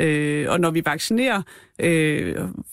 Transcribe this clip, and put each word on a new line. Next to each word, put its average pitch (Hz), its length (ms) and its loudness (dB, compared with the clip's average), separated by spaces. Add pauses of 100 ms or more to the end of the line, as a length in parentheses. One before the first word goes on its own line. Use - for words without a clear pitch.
Øh, 147 500 0
og 170 100 2
når 165 100 2
vi 160 140 0
vaccinerer, 220 580 0 (380)
øh, 156 560 2 (360)